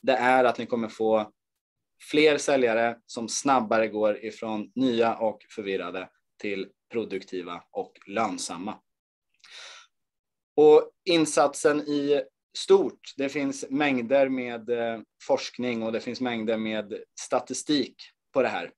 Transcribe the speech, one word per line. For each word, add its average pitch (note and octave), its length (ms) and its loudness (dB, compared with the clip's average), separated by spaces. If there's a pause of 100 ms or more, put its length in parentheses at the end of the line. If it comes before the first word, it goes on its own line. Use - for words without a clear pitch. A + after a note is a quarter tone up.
det C3 100 2
är B2+ 320 4
att A#2+ 140 2
ni A#2 80 -6
kommer A2+ 220 -4
få A2 440 0 (760)
fler D3+ 280 6
säljare A#2+ 680 2
som A#2 220 -10
snabbare A2+ 600 0
går G#2+ 360 -2
ifrån G#2+ 500 -8
nya A#2 400 0
och A2 240 -4 (160)
förvirrade F#2 540 -6 (320)
till G2 280 -6 (240)
produktiva F#2 760 -8
och F#2+ 220 -10 (140)
lönsamma. G2 720 -6 (1800)
Och D3+ 340 8 (140)
insatsen D#3 760 2
i C#3+ 420 0 (360)
stort, - 580 2
det C#3 120 -2
finns C#3 420 -4
mängder C3+ 580 2
med, A#2+ 420 -6
eh, A#2 300 -2 (260)
forskning B2 560 -2
och A2+ 100 -4
det A2 80 -2
finns A#2+ 200 -10
mängder A2+ 360 -2
med G#2+ 460 -6 (180)
statistik - 760 -4 (360)
på C3+ 100 2
det A#2+ 60 2
här. F2 300 -6